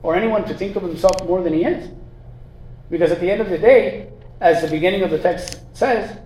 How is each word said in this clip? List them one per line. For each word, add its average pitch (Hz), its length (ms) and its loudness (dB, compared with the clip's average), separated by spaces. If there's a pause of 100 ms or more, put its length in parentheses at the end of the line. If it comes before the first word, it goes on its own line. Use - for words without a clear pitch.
or 165 120 0
anyone 214 300 2
to 156 80 -6
think 190 220 -6
of 190 80 -4
himself 170 420 0
more 180 160 0
than 165 120 0
he 165 100 2
is. - 260 -2 (1000)
Because 170 200 2
at 170 100 0
the 180 100 0
end 214 100 0
of 196 80 -2
the 175 80 -2
day, 220 520 4 (300)
as 175 220 4
the 160 60 -2
beginning 175 340 0
of 175 80 0
the 156 80 0
text 175 440 -2 (120)
says 240 520 -2